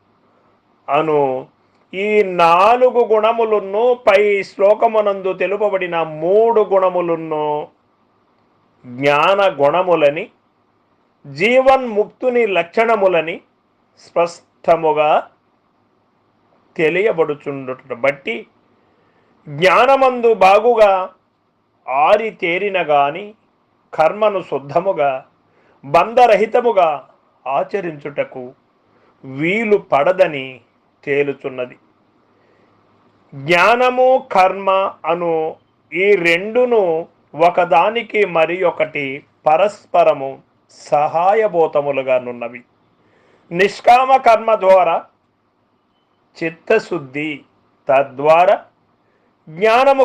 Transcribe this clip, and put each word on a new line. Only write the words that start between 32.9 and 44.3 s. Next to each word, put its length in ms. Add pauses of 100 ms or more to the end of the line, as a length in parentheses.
జ్ఞానము 760 (300)
కర్మ 320 (420)
అను 240 (560)
ఈ 160 (200)
రెండును 560 (640)
ఒకదానికి 720 (200)
మరి 200 (140)
ఒకటి 340 (380)
పరస్పరము 880 (560)
సహాయభూతములుగానున్నవి. 1700 (880)
నిష్కామ 580 (180)
కర్మ 240 (160)